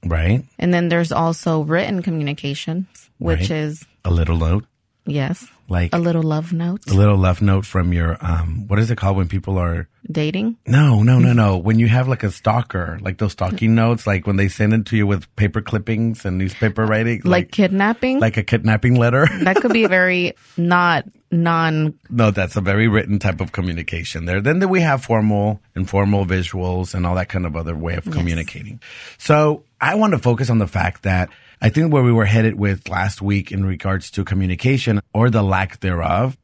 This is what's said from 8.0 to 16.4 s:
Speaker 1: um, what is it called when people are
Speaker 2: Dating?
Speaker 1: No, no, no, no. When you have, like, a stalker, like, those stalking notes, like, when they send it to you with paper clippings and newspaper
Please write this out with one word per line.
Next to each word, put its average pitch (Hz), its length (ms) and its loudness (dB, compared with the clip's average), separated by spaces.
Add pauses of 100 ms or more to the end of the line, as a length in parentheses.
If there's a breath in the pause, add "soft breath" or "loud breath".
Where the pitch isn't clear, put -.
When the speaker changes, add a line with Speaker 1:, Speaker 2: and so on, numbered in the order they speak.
Speaker 1:
um, 82 480 -2
what 101 100 0
is 113 120 2
it 113 80 -2
called 98 180 0
when 92 120 0
people 98 280 -4
are 85 320 -2 (240)
Speaker 2:
Dating? 165 440 -2 (100)
Speaker 1:
No, 127 360 4
no, 123 160 4
no, 120 140 6
no. 107 240 4
When 104 220 2
you 117 100 4
have, 127 180 2
like, 131 160 -2
a 104 80 0
stalker, 95 680 -4
like, 98 160 -6
those 104 160 -2
stalking 104 420 0
notes, 113 320 2
like, 98 200 0
when 101 100 0
they 98 120 2
send 107 260 2
it 113 180 2
to 113 60 0
you 104 80 2
with 98 180 0 (120)
paper 107 260 0
clippings 110 640 -4
and 92 100 -2
newspaper 95 480 -2